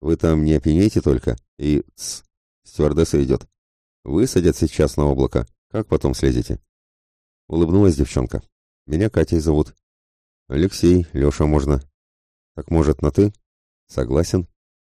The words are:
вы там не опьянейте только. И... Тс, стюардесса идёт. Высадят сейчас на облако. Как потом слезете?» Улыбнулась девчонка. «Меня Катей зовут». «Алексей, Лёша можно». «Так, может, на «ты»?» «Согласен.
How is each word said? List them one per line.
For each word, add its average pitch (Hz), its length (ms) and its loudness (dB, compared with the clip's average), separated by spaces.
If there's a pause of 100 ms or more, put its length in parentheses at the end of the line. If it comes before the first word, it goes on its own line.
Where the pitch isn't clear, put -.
вы 80 160 0
там 80 280 0
не 78 100 2
опьянейте 82 460 2
только. 64 360 0 (220)
И... 73 240 0 (120)
Тс, - 300 -14 (400)
стюардесса 76 580 0
идёт. 64 240 -2 (580)
Высадят 85 520 0
сейчас - 400 -2
на 73 80 0
облако. 65 420 0 (240)
Как 107 160 -6
потом 71 280 -2
слезете?» 62 460 -2 (880)
Улыбнулась 85 480 2
девчонка. 64 460 -4 (440)
«Меня 90 220 -2
Катей 82 300 0
зовут». 76 360 0 (760)
«Алексей, 87 640 2
Лёша 71 340 0
можно». 71 360 0 (720)
«Так, - 160 -14
может, 78 300 2
на 73 100 0
«ты»?» 104 220 2 (540)
«Согласен. 73 600 -2 (540)